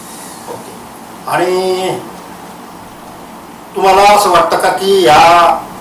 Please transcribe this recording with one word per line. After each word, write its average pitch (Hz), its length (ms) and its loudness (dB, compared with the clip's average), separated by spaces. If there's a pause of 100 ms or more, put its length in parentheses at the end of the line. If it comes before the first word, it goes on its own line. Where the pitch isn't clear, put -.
(500)
ओके. - 240 -16 (580)
आणि 185 580 -2 (1900)
तुम्हाला 196 260 2
असं 202 280 4
वाटतं 175 280 2
का - 120 -2
की 190 340 0
या 165 560 4 (220)